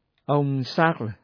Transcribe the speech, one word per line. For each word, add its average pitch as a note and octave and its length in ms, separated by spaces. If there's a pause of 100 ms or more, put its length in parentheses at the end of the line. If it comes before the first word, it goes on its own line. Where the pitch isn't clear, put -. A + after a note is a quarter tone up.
(260)
Ông C#3 360 (140)
Charles D#3+ 380 (100)